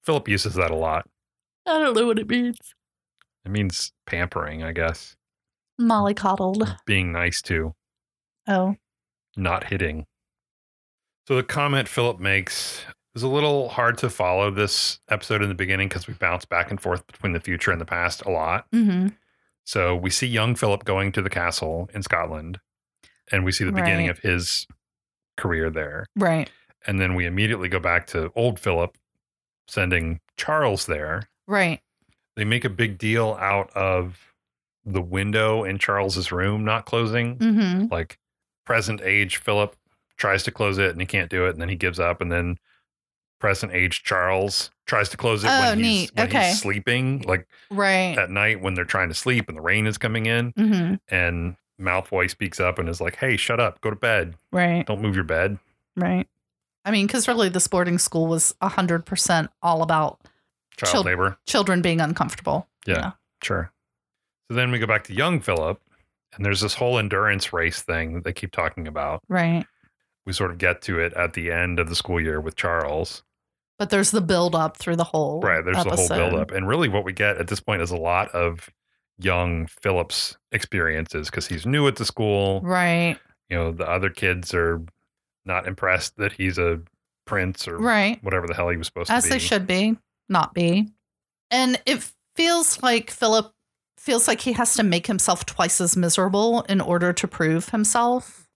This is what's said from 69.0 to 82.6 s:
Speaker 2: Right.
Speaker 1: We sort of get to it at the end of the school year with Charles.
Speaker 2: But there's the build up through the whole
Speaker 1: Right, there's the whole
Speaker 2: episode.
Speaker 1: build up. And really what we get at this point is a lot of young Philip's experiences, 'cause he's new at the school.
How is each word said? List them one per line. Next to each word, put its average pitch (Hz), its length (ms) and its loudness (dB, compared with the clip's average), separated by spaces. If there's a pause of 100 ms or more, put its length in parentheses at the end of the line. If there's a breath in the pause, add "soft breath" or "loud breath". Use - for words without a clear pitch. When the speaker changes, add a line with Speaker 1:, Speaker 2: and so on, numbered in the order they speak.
Speaker 2:
Right. 170 360 0 (600)
Speaker 1:
We 95 80 -6
sort 92 180 -2
of 85 60 -10
get 90 260 0
to 87 160 -2
it 85 140 0
at 85 200 -2
the 85 180 -4
end 87 280 0
of 85 80 0
the 82 80 -4
school 87 240 -2
year 78 220 -2
with 78 160 -8
Charles. 82 640 -2 (540)
Speaker 2:
But 202 120 -4
there's 196 220 4
the 214 100 2
build 175 340 2
up 160 200 0
through 170 220 -4
the 170 80 2
whole 151 360 -2
Speaker 1:
Right, 82 220 2
there's 90 140 2
the - 60 2
whole 95 100 0
Speaker 2:
episode. 87 240 2
Speaker 1:
build 90 240 2
up. - 100 -4
And 95 160 -2
really 143 220 2
what 98 160 0
we 95 80 -4
get 104 240 0
at 87 100 -4
this 104 140 -4
point 101 200 0
is 85 100 -2
a 87 60 -4
lot 87 340 0
of 85 380 -2 (480)
young 87 500 0
Philip's - 680 -2 (140)
experiences, 80 800 -2
'cause - 180 -6
he's 82 180 -6
new 143 220 2
at 117 100 0
the 113 80 -4
school. 101 560 0